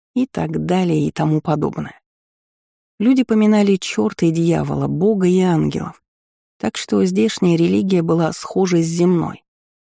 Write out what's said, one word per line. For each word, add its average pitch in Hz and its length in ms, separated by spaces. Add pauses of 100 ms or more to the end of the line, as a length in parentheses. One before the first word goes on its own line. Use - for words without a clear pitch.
(160)
и 247 100
так 156 400
далее 170 420
и 156 40
тому 156 300
подобное. - 580 (1000)
Люди 254 240
поминали 214 540
чёрта - 480
и 165 60
дьявола, 151 560
бога 185 400
и 180 120
ангелов, 160 640 (580)
так 214 180
что 202 280
здешняя 185 520
религия 190 440
была 165 320
схожа 180 480
с 165 40
земной, 170 580 (380)